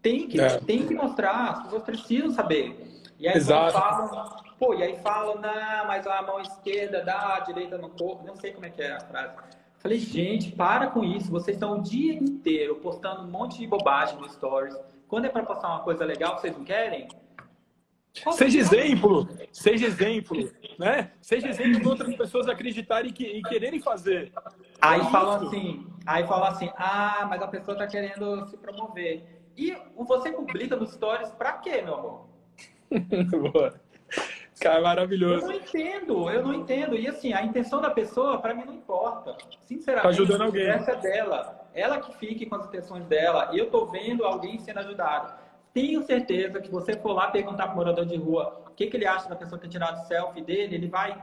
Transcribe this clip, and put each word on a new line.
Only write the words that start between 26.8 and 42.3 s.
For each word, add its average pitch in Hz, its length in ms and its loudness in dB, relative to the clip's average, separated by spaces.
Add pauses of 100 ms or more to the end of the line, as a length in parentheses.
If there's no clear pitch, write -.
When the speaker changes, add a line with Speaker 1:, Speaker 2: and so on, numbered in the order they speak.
Speaker 1:
mas 185 140 -4
a 190 60 -4
pessoa 196 280 -8
tá 202 100 -4
querendo 202 640 -6
se - 80 -18
promover. 180 840 -8 (180)
E 339 200 -2 (180)
o 233 100 -8
você 254 280 0
publica 254 420 -4
nos 220 180 -4
stories 220 400 -4
pra 262 220 -4
quê, - 280 -4
meu 160 120 -6
amor? - 320 -10 (640)
Speaker 2:
<laughs> 180 600 2
Boa. 143 220 4 (840)
Cara, 165 220 6
maravilhoso. 175 640 4
Speaker 1:
Eu 185 40 -4
não - 60 -4
entendo, 320 760 -4
eu 240 120 2
não 277 120 -2
entendo. 262 420 -2
E 226 100 -2
assim, 262 260 -4
a 196 100 0
intenção 240 380 0
da 311 100 2
pessoa, 247 480 0
pra 226 160 -2
mim, 247 120 -8
não 285 80 -14
importa. 202 600 -4 (260)
Sinceramente, 247 400 0
Speaker 2:
Tá 185 60 8 (140)
ajudando 202 200 4
alguém. 196 240 2
Speaker 1:
essa 240 260 2
é - 40 0
dela. 190 760 -2
Ela 262 280 0
que - 180 -14
fique 220 280 -8